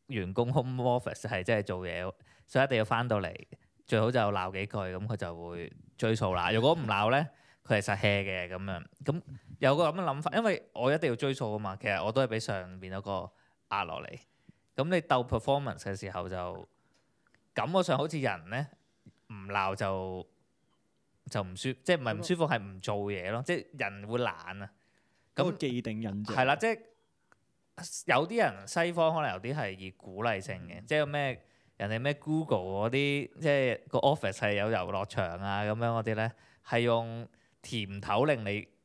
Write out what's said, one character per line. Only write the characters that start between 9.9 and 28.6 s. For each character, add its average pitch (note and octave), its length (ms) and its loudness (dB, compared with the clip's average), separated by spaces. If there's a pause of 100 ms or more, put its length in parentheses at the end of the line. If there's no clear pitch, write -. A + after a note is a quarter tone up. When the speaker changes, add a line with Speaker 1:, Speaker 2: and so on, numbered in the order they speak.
Speaker 1:
嘅 F#3+ 80 -2
諗 D3 180 -2
法， D3 140 -2
因 A3+ 80 2
為 G3+ 300 0
我 C3 200 2
一 D#3 40 4
定 D#3+ 120 2
要 A#2+ 60 2
追 C3+ 180 0
數 A#2+ 200 -2
吖 G#2+ 60 -4
嘛， G2+ 220 -4
其 A2+ 60 -2
實 G2 160 2
我 G#2+ 80 2
都 B2+ 120 4
係 A2+ 120 0
畀 A2+ 40 0
上 G2 300 -4
面 F#2 280 -10
嗰 G2 40 -6
個 F#2 300 -4 (380)
壓 G2 160 0
落 D#2+ 160 -6
嚟。 - 180 -12 (560)
噉 C3 140 0
你 F3+ 120 4
鬥 B2+ 240 4
performance C3 540 0
嘅 G2 180 -6
時 F#2+ 140 -8
候 F2+ 160 -6
就 F2+ 400 -8 (840)
感 A#2 180 0
覺 F#3 120 4
上 D#3+ 140 2
好 C#3+ 100 0
似 D#3 120 -4
人 F#2+ 300 -2
呢， C3 180 -4 (600)
唔 A2+ 60 -16 (180)
鬧 G2 240 2
就， F#2+ 520 -4 (1040)
就 G#2+ 140 -2
唔 F#2 120 -8
舒-， B2+ 140 -4 (140)
即 F3+ 100 4
係 E3+ 60 6
唔 C3+ 40 -6
係 A2+ 140 0
唔 A2 60 -6
舒 F3+ 120 0
服， E3+ 120 2
係 B2+ 120 2
唔 G2 220 -10
做 G#2+ 140 -2 (160)
嘢 F#2+ 200 -4
咯， A#2 140 -2
即 F3+ 80 0
係 D3+ 120 -2 (140)
人 G2+ 280 -6
會 A#2+ 120 -2
懶 A#2 100 2 (340)
啊。 F#2+ 80 -12 (640)
Speaker 2:
嗰 C3+ 100 2
個 F3 80 0
既 B2 280 -2
定 A2 200 -4
印 - 20 -4
象。 G#2 220 -4
Speaker 1:
噉， - 100 -4
係 C3 100 4
啦， C#3 120 4
即 A3 100 0
係 A3 120 0 (1300)
有 C3+ 220 4
啲 A3+ 100 -2
人 A#2+ 300 0